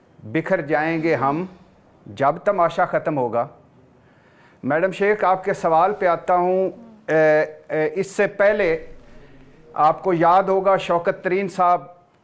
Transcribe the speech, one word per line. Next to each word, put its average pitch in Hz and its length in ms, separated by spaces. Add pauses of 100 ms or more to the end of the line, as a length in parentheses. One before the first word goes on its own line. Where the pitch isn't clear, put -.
(260)
बिखर 160 360
जाएंगे 156 540
हम 147 340 (580)
जब 135 360
तमाशा 180 420
ख़त्म 160 300
होगा। 123 340 (1160)
मैडम 165 260
शेख, 202 320
आपके 190 300
सवाल 170 380
पे 202 140
आता 170 280
हूँ। 185 340 (420)
ए, 156 520 (100)
ए, 156 260
इससे 196 300
पहले 202 600 (880)
आपको 160 380
याद 175 360
होगा, 190 280
शौकत 180 460
तरीन 190 240
साहब, 175 500 (260)